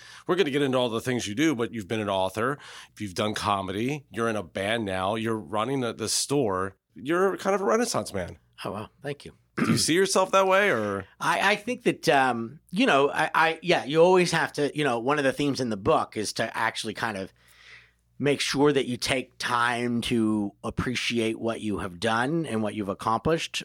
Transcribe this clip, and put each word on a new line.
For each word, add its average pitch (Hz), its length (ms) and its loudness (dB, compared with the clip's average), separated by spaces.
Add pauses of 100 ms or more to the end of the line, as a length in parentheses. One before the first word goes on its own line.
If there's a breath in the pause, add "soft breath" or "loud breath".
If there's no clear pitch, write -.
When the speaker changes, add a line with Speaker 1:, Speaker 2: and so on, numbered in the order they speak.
(280 loud breath)
Speaker 1:
we're 175 80 2
gonna 170 160 2
get 143 100 2
into 131 160 2
all 123 120 2
the 110 120 0
things 120 260 -2
you 104 60 -6
do, 147 220 2
but 117 180 -4
you've 107 140 -8
been 110 140 -2
an 101 80 -2
author, 98 500 -2 (400 loud breath)
you've 98 160 -8
done 107 180 0
comedy, 104 760 -2
you're 117 180 -2
in 107 60 -2
a 101 80 -4
band 101 420 -2
now, 95 300 -2
you're 110 240 -4
running 110 400 -2
the, 120 140 -2
the 107 160 -6
store. 98 640 0 (180)
You're 175 440 0
kind 196 180 0
of 190 60 -2
a 196 40 -2
Renaissance 226 480 0
man. 87 240 -6 (280)
Speaker 2:
Oh, 110 60 -6
wow. 101 180 -10 (120)
Thank 143 240 -12
you. - 60 -18 (260)
Speaker 1:
Do - 140 0
you 143 60 4
see 160 160 0
yourself 185 380 2
that 190 160 4
way, 190 240 4
or? 104 340 -2 (140 soft breath)
Speaker 2:
I, 185 320 2
I 208 40 2
think 240 280 -8
that, - 260 0
um, 131 500 2 (100)
you 214 160 2
know, 143 260 6
I, 156 220 0
I, 160 280 2
yeah, 170 240 2
you 151 160 4
always 180 300 6
have 160 220 0
to, 143 240 -2
you 151 60 0
know, 123 160 0
one 135 200 0
of 143 60 0
the 131 80 4
themes 139 280 -2
in 123 80 -2
the 107 80 -2
book 120 400 0
is 104 160 -4
to - 240 -4
actually 113 360 -2
kind 113 240 -4
of 95 140 -8 (880 loud breath)
make 135 200 2
sure 143 320 2
that 135 140 0
you 123 100 -6
take 131 420 -4
time 120 640 0
to 107 520 0 (100)
appreciate 113 760 -2
what 113 220 -4
you 104 180 -4
have 87 200 -8
done 123 460 0
and 113 160 -4
what 104 140 -4
you've 104 140 -4
accomplished 113 760 -2